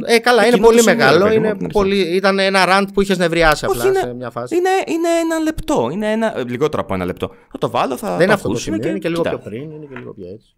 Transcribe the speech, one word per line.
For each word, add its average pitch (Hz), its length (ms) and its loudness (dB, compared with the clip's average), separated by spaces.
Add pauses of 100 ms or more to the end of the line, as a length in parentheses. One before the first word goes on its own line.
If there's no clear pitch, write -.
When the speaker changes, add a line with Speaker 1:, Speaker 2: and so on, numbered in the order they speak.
Speaker 1:
ε, 233 140 2
καλά, 240 280 4
είναι - 40 4
Speaker 2:
εκείνο 226 160 4
Speaker 1:
πολύ 226 100 8
Speaker 2:
το 240 60 6
σημείο, 190 220 4
Speaker 1:
μεγάλο, 139 140 6
Speaker 2:
ρε 190 60 4
παιδί 214 100 2
μου, 220 60 2
Speaker 1:
είναι 220 80 0
Speaker 2:
από 208 100 -2
την 180 80 -6
αρχή. 165 120 -2
Speaker 1:
πολύ, 196 380 0
ήταν 196 220 2
ένα 190 300 2
rant 196 260 2
που 202 60 0
είχες 196 180 0
νευριάσει 165 480 2
Speaker 2:
Όχι, 381 120 0
Speaker 1:
απλά 117 120 2
Speaker 2:
είναι, 381 80 0
Speaker 1:
σε 123 160 -4
μια - 160 -10
φάση. 123 260 -6
Speaker 2:
είναι, 359 120 2 (180)
είναι 330 220 -2
ένα 330 300 0
λεπτό, 311 540 -2
είναι 214 200 -4
ένα, 220 260 -2
ε, 127 60 -4
λιγότερο 120 380 -2
από 95 120 -4
ένα 92 100 -2
λεπτό. 87 260 -6 (200)
Θα - 80 -14
το 135 120 -2
βάλω, 147 260 0
θα 214 120 -8
Speaker 1:
Δεν 180 80 -2
Speaker 2:
το 170 80 2
Speaker 1:
είναι 202 80 2
αυτό 196 140 -2
το 190 60 -2
Speaker 2:
ακούσουμε 127 240 -4
Speaker 1:
σημείο, 160 40 -4
Speaker 2:
και 156 80 -4
Speaker 1:
είναι 196 100 -4
και 175 100 -6
λίγο 165 140 -2
Speaker 2:
κοίτα. 156 160 -4
Speaker 1:
πιο 107 120 -14
πριν, 131 200 -12
είναι 151 160 -16
και 135 120 -18
λίγο 123 160 -16
πιο 95 180 -16
έτσι. 110 260 -20